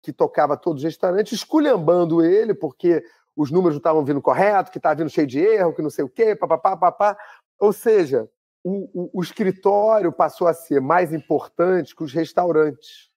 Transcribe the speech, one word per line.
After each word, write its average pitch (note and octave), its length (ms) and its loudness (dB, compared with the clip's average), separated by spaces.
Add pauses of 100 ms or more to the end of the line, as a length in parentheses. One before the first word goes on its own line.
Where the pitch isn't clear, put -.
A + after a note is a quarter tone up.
que D3+ 100 -14
tocava D3 440 0
todos D3+ 240 -6
os C#3+ 40 -8
restaurantes, F#3 480 -2
esculhambando F3 920 0
ele, G#3 280 2
porque E3 520 -2 (320)
os D3 140 -4
números E3+ 260 2
não C#3+ 60 -10
tavam D#3 220 2
vindo C#3 180 -2
correto, F#3 500 0
que D#3+ 80 -12
tava D3+ 160 0
vindo D#3 140 -4
cheio D#3 160 0
de C3 120 -6
erro, F#3+ 340 2
que E3 100 -8
não D3+ 80 -4
sei - 140 -6
o - 40 -8
quê, A3 260 0
papapá, F3 420 0
papá. F#3+ 400 0 (440)
Ou G3+ 120 4
seja, D3 560 0 (340)
o, F3+ 440 -6
o, - 80 -14
o F#3 80 -4
escritório G3+ 920 0
passou F3 340 -2
a E3 80 2
ser C#3+ 260 -2
mais D#3+ 320 0
importante D#3+ 840 -2
que D#3+ 80 -8
os C3+ 80 -12
restaurantes. D#3 1040 -2